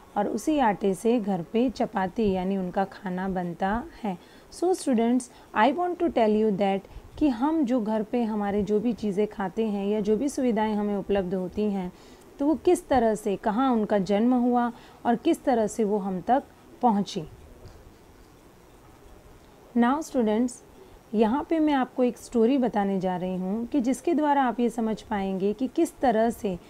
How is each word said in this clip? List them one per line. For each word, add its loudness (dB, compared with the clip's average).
और 0
उसी -2
आटे 2
से 0
घर -2
पे 0
चपाती -2
यानी 0
उनका -2
खाना -6
बनता -4
है। -4
So -6
students, 2
I 4
want -2
to -2
tell 2
you 2
that 0
कि 4
हम 0
जो 0
घर -2
पे -2
हमारे -2
जो 0
भी 0
चीज़ें -2
खाते -4
हैं -2
या 0
जो 0
भी 0
सुविधाएं 0
हमें -2
उपलब्ध -2
होती -4
हैं, -2
तो 0
वो 2
किस 0
तरह 4
से, -2
कहाँ 0
उनका 0
जन्म 2
हुआ 2
और 4
किस 0
तरह 2
से -2
वो 0
हम -4
तक 2
पहुँची। 0
Now 2
students, 0
यहाँ 2
पे 2
मैं 2
आपको 0
एक 0
स्टोरी 2
बताने 0
जा -2
रही -4
हूँ -4
कि -2
जिसके 0
द्वारा 2
आप -2
ये 2
समझ -4
पाएंगे -2
कि -4
किस -2
तरह 4
से -4